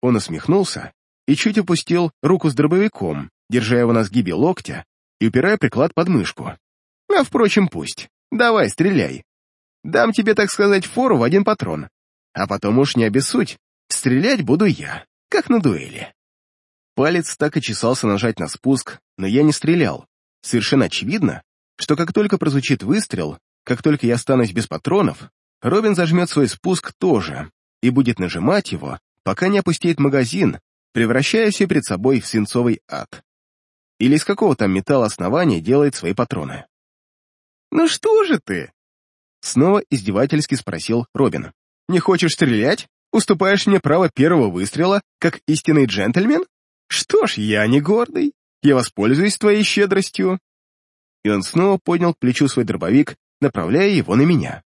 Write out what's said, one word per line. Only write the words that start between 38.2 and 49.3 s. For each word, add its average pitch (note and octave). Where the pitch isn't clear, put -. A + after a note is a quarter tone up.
же D#4+
ты?» F2+
Снова F#3
издевательски B2+
спросил A#2
Робин. G2+
«Не F3+
хочешь E3+
стрелять? C3
Уступаешь G3
мне G3
право D#3+
первого D3
выстрела, C#3
как -
истинный D3+
джентльмен? E3+
Что -
ж, -
я G#2+
не C3
гордый. F3+
Я C#3+
воспользуюсь C3